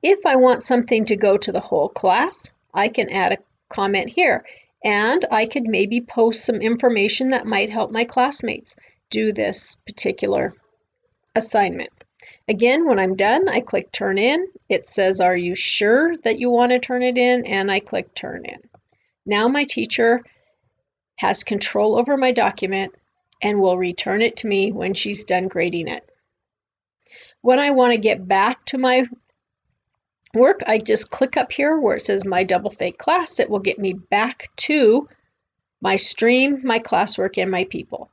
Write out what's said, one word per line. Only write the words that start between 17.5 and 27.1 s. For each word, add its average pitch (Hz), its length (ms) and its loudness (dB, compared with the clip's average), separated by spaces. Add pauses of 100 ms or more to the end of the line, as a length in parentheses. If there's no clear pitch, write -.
I 196 100 0
click 202 360 -8
Turn - 300 -10
In. - 120 -14 (680)
Now 208 240 0
my 285 180 2
teacher 233 580 0 (920)
has - 260 0
control 208 560 0
over 269 180 0
my 262 140 2
document 196 640 -2 (480)
and 208 180 0
will 180 160 4
return 185 460 -2
it 226 140 0
to 233 100 -6
me 196 240 0
when 190 240 -4
she's 202 280 -4
done 185 240 -2
grading 170 420 -4
it. - 200 -12 (1300)